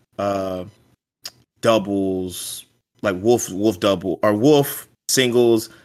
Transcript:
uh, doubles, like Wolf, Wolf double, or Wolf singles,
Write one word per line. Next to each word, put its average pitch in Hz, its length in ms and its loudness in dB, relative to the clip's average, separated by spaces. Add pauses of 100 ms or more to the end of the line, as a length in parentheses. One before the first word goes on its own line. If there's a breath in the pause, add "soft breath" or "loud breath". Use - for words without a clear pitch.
(200 soft breath)
uh, 95 460 -4 (960)
doubles, 98 1040 -2 (360)
like 101 200 0
Wolf, 113 280 2
Wolf 101 300 -2
double, 95 440 -2
or 107 100 2
Wolf 143 540 2 (220)
singles, 120 600 2 (160 soft breath)